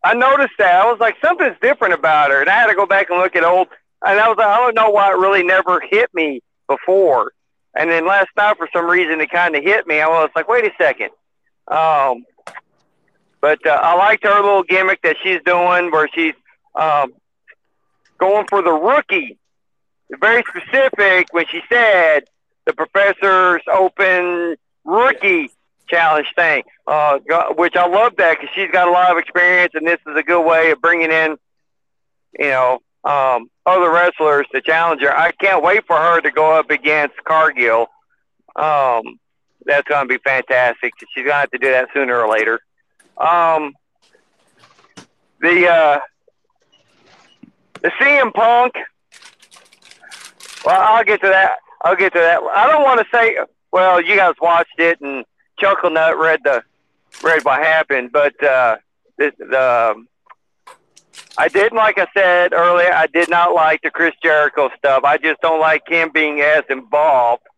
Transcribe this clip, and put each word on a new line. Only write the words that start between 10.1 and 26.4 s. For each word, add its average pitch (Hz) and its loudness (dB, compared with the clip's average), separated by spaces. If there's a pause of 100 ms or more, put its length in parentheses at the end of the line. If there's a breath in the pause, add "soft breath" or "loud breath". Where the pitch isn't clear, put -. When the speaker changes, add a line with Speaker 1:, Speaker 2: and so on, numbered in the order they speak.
Speaker 1:
like, 165 -4
"Wait 233 0
a 185 -2
second." 131 -2 (560)
Um, 139 -2 (1160)
but, 151 -2
uh, 147 2
I 170 2
liked 202 2
her 208 2
little 202 2
gimmick 190 -2
that 160 -2
she's 180 -4
doing 175 0
where 151 0
she's, 165 -4 (420 soft breath)
um, 147 -2 (1040)
going 196 0
for 196 0
the 165 0
rookie. 196 -2 (840)
Very 226 0
specific 196 0
when 165 -2
she 165 -12
said 185 2 (420)
the 156 -2
Professor's 185 0 (100)
Open 180 -2 (280)
rookie 196 0
Speaker 2:
Yes. 131 -10 (360)
Speaker 1:
challenge 156 0
thing, 156 0 (240 soft breath)